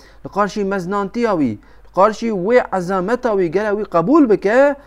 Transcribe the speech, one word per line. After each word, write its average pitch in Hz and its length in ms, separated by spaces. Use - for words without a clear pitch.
القارشی 202 400
مزنانتیا 196 720
وی، 120 220
القارشی 220 440
وی 208 280
عظمتا 196 800
وی 180 120
گره 202 280
وی 208 80
قبول 240 420
بکه، 247 500